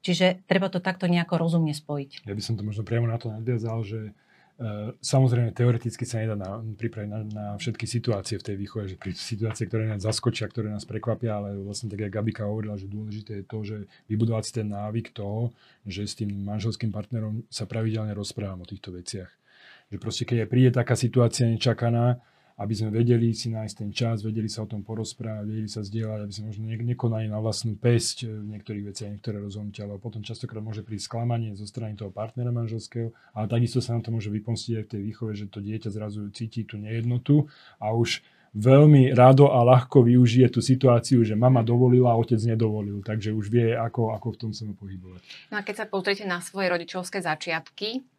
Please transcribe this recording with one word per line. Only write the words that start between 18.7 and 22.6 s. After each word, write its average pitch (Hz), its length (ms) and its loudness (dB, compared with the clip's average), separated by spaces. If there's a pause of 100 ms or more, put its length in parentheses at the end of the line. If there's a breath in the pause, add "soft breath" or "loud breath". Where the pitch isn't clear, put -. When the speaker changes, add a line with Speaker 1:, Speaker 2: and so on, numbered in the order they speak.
Speaker 2:
veciach. 90 380 -12 (600 soft breath)
Že 101 80 -12
proste, - 300 -6
keď 113 180 0
aj - 60 -10
príde 127 200 8
taká 120 220 2
situácia 120 540 4
nečakaná, 117 720 2 (400 soft breath)
aby 104 160 -2